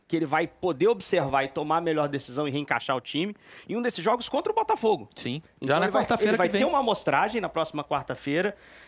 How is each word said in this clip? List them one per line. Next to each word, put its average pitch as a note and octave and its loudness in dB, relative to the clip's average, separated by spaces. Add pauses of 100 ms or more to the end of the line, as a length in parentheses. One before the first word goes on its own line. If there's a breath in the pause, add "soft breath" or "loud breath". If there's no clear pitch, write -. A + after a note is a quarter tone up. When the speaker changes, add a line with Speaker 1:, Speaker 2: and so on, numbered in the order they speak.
Speaker 1:
que - -2
ele D#3+ 0
vai D#3 2
poder D#3+ 0
observar E3+ 2
e C3+ -2
tomar D#3 0
a - 2
melhor D#3 0
decisão C#3 -4
e C#3+ -2
reencaixar C#3 -2
o B2 -4
time. F#3 -4 (340 loud breath)
E F#3+ -4
um A#3+ -2
desses A#3 -4
jogos A3+ 0
contra D4 -2
o - -14
Botafogo. A3 0
Speaker 2:
Sim. C3 -6 (140)
Speaker 1:
Então - -8
Speaker 2:
Já D#3+ 4
na F#3 4
Speaker 1:
ele G3 -2
vai, G#3 2
Speaker 2:
quarta-feira G#3+ 2
Speaker 1:
ele A3 2
vai F3 4
Speaker 2:
que F3 -2
vem. G3+ 2
Speaker 1:
ter C#4+ 4
uma D#4+ 2
amostragem G#3+ 0
na F3 -4
próxima D#3 -4
quarta-feira. C#3+ -2 (320 loud breath)